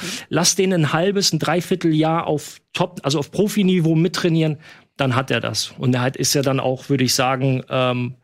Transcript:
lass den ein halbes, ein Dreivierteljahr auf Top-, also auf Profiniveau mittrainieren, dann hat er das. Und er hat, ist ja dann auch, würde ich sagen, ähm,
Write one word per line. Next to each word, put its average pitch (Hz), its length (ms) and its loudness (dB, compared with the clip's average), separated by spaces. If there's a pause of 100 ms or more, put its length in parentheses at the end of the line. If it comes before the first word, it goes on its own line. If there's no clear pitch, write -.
(280)
lass 160 280 0
den 190 180 2
ein 156 180 2
halbes, 185 400 2
ein 156 80 0
Dreivierteljahr 160 880 0
auf - 320 -4 (140)
Top-, 180 300 -2
also 143 160 0
auf 147 120 -6
Profiniveau 185 640 2
mittrainieren, 160 640 2 (400)
dann 131 180 0
hat 131 160 0
er 120 80 0
das. 110 380 -6
Und 127 180 0
er 123 60 0
hat, 123 160 -2
ist - 160 -2
ja 147 80 2
dann 135 180 0
auch, 127 300 -4
würde 131 160 2
ich 120 80 0
sagen, 131 560 0
ähm, 127 540 -2